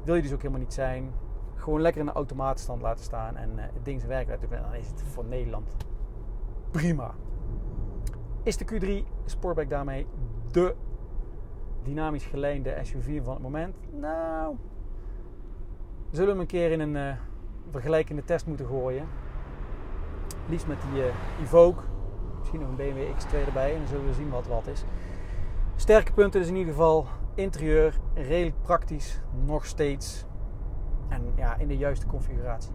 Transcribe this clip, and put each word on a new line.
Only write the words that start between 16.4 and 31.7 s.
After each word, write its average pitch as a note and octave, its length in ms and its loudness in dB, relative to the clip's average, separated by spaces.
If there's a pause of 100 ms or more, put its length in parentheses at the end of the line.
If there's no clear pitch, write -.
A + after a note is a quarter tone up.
keer E3+ 260 2
in D#3+ 80 2
een, D3+ 160 -2
eh, C#3 200 -2 (540)
vergelijkende D3+ 540 0
test E3 220 0
moeten C#3 200 -4
gooien. C3 420 -2 (1400)
Liefst E3 200 -2
met C#3+ 100 -2 (140)
die, C3+ 120 0
eh, B2 100 2 (280)
Evoque. E3+ 420 8 (560)
Misschien - 200 -2
nog C#3 100 -4
een C3 60 -2
B C3 40 -4
M C#3 140 -2
W C#3 240 -2
X - 60 0
twee C#3+ 200 2
erbij C3+ 280 2
en D#3+ 60 0
dan D3+ 100 -2
zullen C#3 180 0
we C3+ 80 4
zien C#3+ 160 0
wat B2 180 -2
wat A2+ 200 0
is. A#2 180 -2 (880)
Sterke G#3+ 380 8
punten G3+ 280 6
is E3+ 60 2
in F3+ 80 0
ieder F3 180 0
geval D#3+ 320 8 (280)
interieur, D#3 680 4 (140)
redelijk D#3 480 2
praktisch, D#3 600 2 (240)
nog D3 200 2
steeds. - 600 0 (840)
En - 140 2 (140)
ja, B2+ 200 4
in D3 120 2
de C#3 100 2